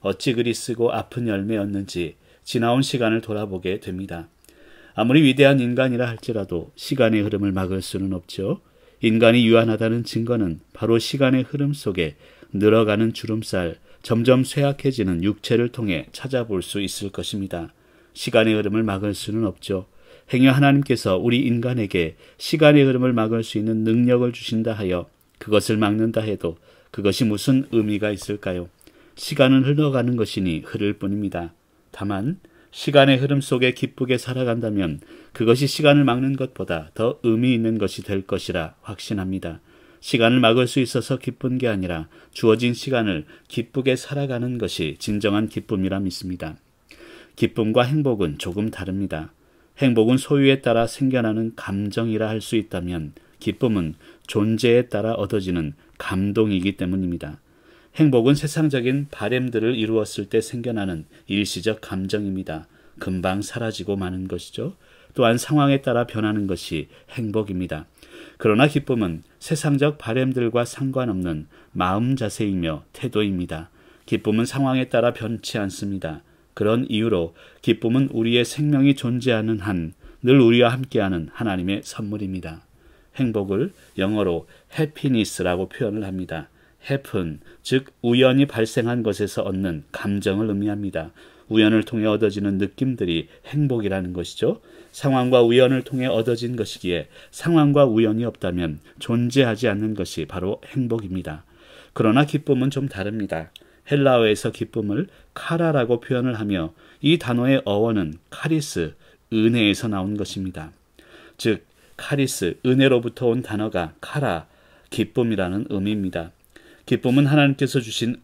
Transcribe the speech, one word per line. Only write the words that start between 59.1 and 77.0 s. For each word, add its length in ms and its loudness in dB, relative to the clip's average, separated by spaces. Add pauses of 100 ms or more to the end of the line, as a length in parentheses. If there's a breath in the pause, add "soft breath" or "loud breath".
바램들을 640 -2
이루었을 520 -2
때 140 0
생겨나는 640 -4 (220 soft breath)
일시적 540 -2
감정입니다. 880 -6 (320 soft breath)
금방 420 -4
사라지고 540 -6
마는 320 -6
것이죠. 480 -10 (380 soft breath)
또한 220 4
상황에 460 2
따라 240 0
변하는 400 -4
것이 420 -6 (220 soft breath)
행복입니다. 760 -6 (500 loud breath)
그러나 320 4
기쁨은 560 -2 (160)
세상적 580 0
바램들과 640 -2
상관없는 840 -4 (240 soft breath)
마음 420 0
자세이며 800 -4
태도입니다. 760 -4 (380 soft breath)
기쁨은 380 0
상황에 440 0
따라 240 2
변치 460 -6
않습니다. 640 -6 (320 soft breath)
그런 340 0
이유로 460 0 (280 loud breath)